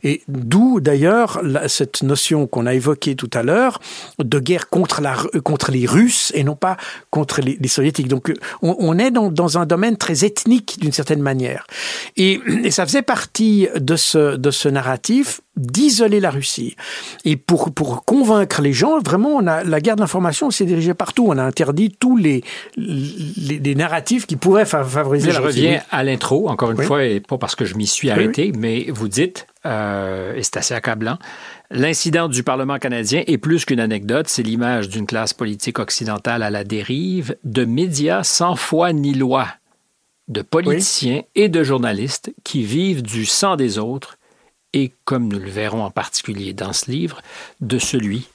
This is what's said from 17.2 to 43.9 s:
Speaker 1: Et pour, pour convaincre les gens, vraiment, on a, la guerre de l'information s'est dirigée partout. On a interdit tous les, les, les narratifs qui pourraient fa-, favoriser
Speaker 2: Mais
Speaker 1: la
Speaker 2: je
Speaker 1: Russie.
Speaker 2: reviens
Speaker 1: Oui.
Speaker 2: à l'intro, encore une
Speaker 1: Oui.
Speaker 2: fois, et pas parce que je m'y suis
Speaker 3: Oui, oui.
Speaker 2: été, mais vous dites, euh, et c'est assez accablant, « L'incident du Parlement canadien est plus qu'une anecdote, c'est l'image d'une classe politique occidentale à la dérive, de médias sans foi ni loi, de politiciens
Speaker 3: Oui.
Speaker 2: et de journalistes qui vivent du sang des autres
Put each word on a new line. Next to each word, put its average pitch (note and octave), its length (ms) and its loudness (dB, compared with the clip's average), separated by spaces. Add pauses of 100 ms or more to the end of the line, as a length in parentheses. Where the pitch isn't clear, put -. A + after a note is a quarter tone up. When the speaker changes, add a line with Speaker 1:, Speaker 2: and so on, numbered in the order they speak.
Speaker 1:
Et D#3 100 4
pour, E3 380 0
pour B2+ 320 -4
convaincre G#3+ 560 4
les C#3+ 100 4
gens, C4 280 4
vraiment, G3 360 2
on A3+ 120 2
a, D#3+ 160 0
la D#3 180 2
guerre A3 160 2
de G#3+ 40 2
l'information F#3 500 0
s'est G3+ 140 0
dirigée E3+ 280 2
partout. - 340 0
On E3 100 2
a C3 60 0
interdit D3+ 560 0
tous B3+ 160 4
les, D3+ 280 4 (340)
les, D3+ 840 -6
les C#3 160 0
narratifs E3 500 0
qui D3+ 120 -4
pourraient G3 280 6
fa-, D3 200 0
favoriser C#3+ 420 2
Speaker 2:
Mais F3 60 4
Speaker 1:
la D#3 60 2
Speaker 2:
je B2+ 60 0
Speaker 1:
Russie. C3 200 2
Speaker 2:
reviens E3+ 140 4
Speaker 1:
Oui. - 120 -10
Speaker 2:
à C3 120 0
l'intro, C#3 440 0
encore A#2+ 240 0
une A2 80 -2
Speaker 1:
Oui. C3+ 60 0
Speaker 2:
fois, C#3+ 180 2
et G#2+ 160 0
pas C3 180 -6
parce - 200 -4
que G#2+ 80 -2
je F#2 100 -6
m'y G#2+ 120 -2
suis - 220 -2 (100)
Speaker 3:
Oui, G#2+ 60 4
oui. A2 40 2
Speaker 2:
été, E3+ 280 0
mais A2+ 320 -2
vous A2+ 180 -6
dites, D3 400 -2 (180)
euh, G2+ 680 -4
et B2 80 -6
c'est - 140 -6
assez - 160 -4
accablant, « A2+ 440 -4 (540)
L'incident D#3+ 580 0
du B2 140 -2
Parlement C3+ 360 -2
canadien B2 480 -2
est D3+ 100 2
plus D#3+ 280 0
qu'une B2+ 140 0
anecdote, A2 480 -2
c'est - 160 -4
l'image A2+ 460 -2
d'une G#2 160 -6
classe A2+ 280 -4
politique G#2+ 460 -6
occidentale A2 640 -4
à G#2+ 80 -2
la G#2 140 -4
dérive, C3 800 -4
de B2 220 0
médias D#3 580 0
sans F3 320 0
foi E3+ 380 0
ni C#3+ 200 0
loi, C3 340 2 (800)
de G#2 140 -6
politiciens D#3 760 0
Speaker 3:
Oui. - 260 0
Speaker 2:
et G#3 60 4
de D#3+ 140 2
journalistes B2 680 -2 (120)
qui C3 200 -2
vivent D3 400 0
du A2 220 -4
sang F#3+ 300 0
des A#2+ 220 -2
autres A#2+ 400 -8 (560)